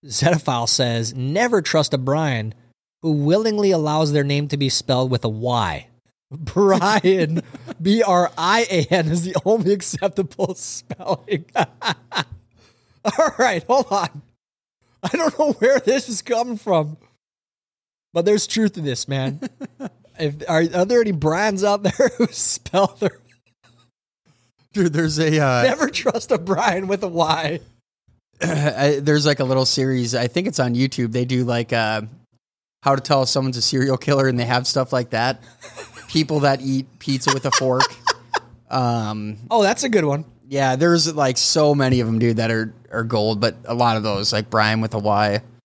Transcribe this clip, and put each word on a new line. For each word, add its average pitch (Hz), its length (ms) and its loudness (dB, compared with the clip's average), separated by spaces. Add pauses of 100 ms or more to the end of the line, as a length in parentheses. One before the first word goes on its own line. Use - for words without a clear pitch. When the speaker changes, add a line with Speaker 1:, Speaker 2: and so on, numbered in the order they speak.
Speaker 1:
Zetaphile 135 600 0
says, 117 460 -2
"Never 185 480 0
trust 208 320 0
a 139 60 -2
Brian 131 540 -2 (500)
who 160 80 0
willingly 202 600 2
allows 151 400 2
their 147 120 2
name 143 240 0
to 143 100 -4
be 139 120 0
spelled 127 420 0
with 123 120 0
a 117 60 -2
Y." 107 580 -2 (440)
Brian, 185 1080 2 (200)
<laughs> - 200 -14
B 202 200 4
R 180 360 4
I 202 320 2
A 175 220 0
N, 165 180 2
is 170 140 -2
the 180 120 -6 (100)
only 202 280 2
acceptable 190 840 -4
spelling. - 960 -8
<laughs> - 40 -8
All - 1800 -4
right, 214 300 0
hold 254 240 2
on. 180 320 -4 (800)
I 190 120 -2
don't 330 220 0
know 302 160 2
where 262 260 2
this 262 300 0
is 214 140 -6
coming 240 340 -2
from, 156 400 -2 (1160)
but 170 120 0
there's 208 220 2
truth 214 260 0
to 175 80 -10
this, 135 260 -4
man. 135 340 -4 (380)
<laughs> 262 100 -10 (300)
If, 151 300 -6
are, 160 140 4 (100)
are 180 120 2
there 240 140 4
any 220 120 2
Brians 185 520 0
out 202 200 2
there 226 300 2
<laughs> - 40 -20
who 208 140 2
spell - 680 -2
their - 200 -4 (1500)
Speaker 2:
Dude, 180 180 2
there's 151 280 -2
a, 156 200 2
uh, 127 220 2
Speaker 1:
Never 302 300 2
trust - 400 -2
a 220 80 2
Brian 185 480 -2
with 196 160 -2
a 196 40 -4
Y. 160 520 -2 (420)
Speaker 2:
<clears throat> - 400 -18
I, 147 580 0
there's, 147 280 2
like, 143 140 2
a - 20 0
little 131 240 2
series. 127 480 -2
I 120 100 0
think 180 220 -2
it's - 120 -4
on 123 140 0
YouTube. 123 380 -2
They 123 140 -2
do, 123 180 -2
like, 120 280 -2
uh, 110 300 0 (800)
how 139 140 2
to 135 60 -4
tell 139 200 2
if 127 80 0
someone's 131 280 -2
a 117 40 -4
serial 131 340 0
killer, 135 320 2
and 123 120 0
they 117 60 -2
have 123 200 0
stuff 131 260 -2
like 123 200 -2
that. 120 280 -2 (360)
<laughs> - 320 -20
People 151 320 0
that 135 220 2
eat 131 260 -2 (100)
pizza 135 340 -4
with 139 140 -4
a 131 60 0
fork. 131 320 0 (880)
Um, 107 640 -4 (140)
Speaker 1:
Oh, 226 100 4
that's 202 220 2
a 269 60 -2
good 202 160 2
one. 147 200 -2 (220)
Speaker 2:
yeah, 135 300 0
there's, 165 360 4
like, 135 240 0
so 147 380 2
many 131 240 2
of 117 80 0
'em, 113 100 0
dude, 117 200 2
that 113 120 0
are, 113 240 -2 (180)
are 113 120 -4
gold, 110 360 0
but 113 160 -2 (100)
a 117 100 -6
lot 120 220 2
of 107 40 -2
those, 104 320 -2
like 107 160 -4
Brian 110 320 2
with 110 140 -4
a 107 40 -2
Y. 104 420 0 (240)